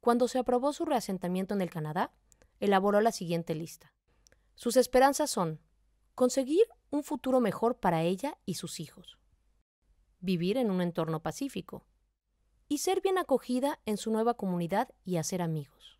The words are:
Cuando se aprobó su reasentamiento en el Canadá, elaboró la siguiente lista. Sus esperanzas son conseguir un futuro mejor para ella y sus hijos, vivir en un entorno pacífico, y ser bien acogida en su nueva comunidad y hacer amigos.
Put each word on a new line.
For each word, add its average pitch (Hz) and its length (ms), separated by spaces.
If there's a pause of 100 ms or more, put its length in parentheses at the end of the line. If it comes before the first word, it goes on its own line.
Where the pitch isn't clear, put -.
Cuando 240 280
se 254 100
aprobó 247 340
su 339 120
reasentamiento 190 680
en 202 60
el 175 100
Canadá, 160 440 (460)
elaboró 202 400
la 220 100
siguiente 170 460
lista. - 360 (600)
Sus 240 220
esperanzas 269 520
son 160 320 (540)
conseguir 269 480 (280)
un 294 120
futuro 262 380
mejor 226 400
para 165 220
ella 185 440
y 180 80
sus - 240
hijos, - 400 (1040)
vivir 180 360
en 240 140
un 185 100
entorno 165 400
pacífico, - 640 (840)
y 285 100
ser 381 220
bien 381 180
acogida 262 680
en 214 100
su 220 160
nueva 226 220
comunidad 185 600 (100)
y 180 120
hacer 175 260
amigos. 156 580